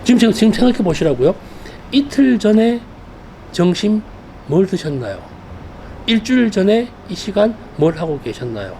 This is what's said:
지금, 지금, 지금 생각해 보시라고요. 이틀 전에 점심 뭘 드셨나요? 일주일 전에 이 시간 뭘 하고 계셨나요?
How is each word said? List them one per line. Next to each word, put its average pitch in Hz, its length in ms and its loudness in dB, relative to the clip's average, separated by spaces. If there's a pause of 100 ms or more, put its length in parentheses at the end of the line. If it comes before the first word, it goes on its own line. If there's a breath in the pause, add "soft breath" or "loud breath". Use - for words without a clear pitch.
지금, 247 140 6
지금, 220 140 4
지금 220 200 4
생각해 247 260 2
보시라고요. 160 560 2 (580 loud breath)
이틀 262 460 2
전에 220 420 2 (720)
점심 208 500 2 (440)
뭘 175 200 2
드셨나요? 135 520 -6 (880)
일주일 226 440 2
전에 208 380 2 (200)
이 185 60 -8
시간 214 400 0 (220)
뭘 160 220 2
하고 156 220 -4
계셨나요? 104 600 -8